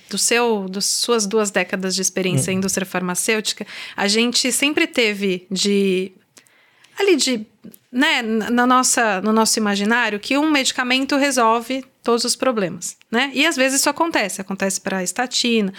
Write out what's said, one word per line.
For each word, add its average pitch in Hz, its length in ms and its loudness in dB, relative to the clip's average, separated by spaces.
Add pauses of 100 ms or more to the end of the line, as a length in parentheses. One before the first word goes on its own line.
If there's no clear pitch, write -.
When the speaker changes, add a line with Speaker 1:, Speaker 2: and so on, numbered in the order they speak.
Speaker 1:
do 202 80 -6
seu, 233 520 0
das 196 160 -6
suas 226 420 0
duas 208 240 0
décadas 185 420 -2
de 190 80 -2
experiência 180 500 0
Speaker 2:
Hum. - 20 0
Speaker 1:
em 185 60 0
indústria 190 260 -2
farmacêutica. 185 800 -4 (300)
A 196 100 0
gente 233 460 0
sempre 302 340 0
teve 202 640 -2
de, 190 640 0 (840)
ali 403 200 4
de, 233 280 -2 (460)
né, 285 280 2
n-, 220 300 -2
na 240 160 4
nossa, 247 540 2
no 208 140 2
nosso 220 260 2
imaginário, 208 640 0
que 262 160 0
um 302 120 4
medicamento 269 680 0
resolve 254 680 2 (200)
todos 233 220 0
os - 100 -2
problemas, 214 640 -2 (120)
né? 262 240 -2
E 262 120 2
às 330 100 0
vezes 262 240 2
isso 302 100 2
acontece, 285 520 -2
acontece 190 400 -4
pra 190 200 -4
estatina, 226 760 0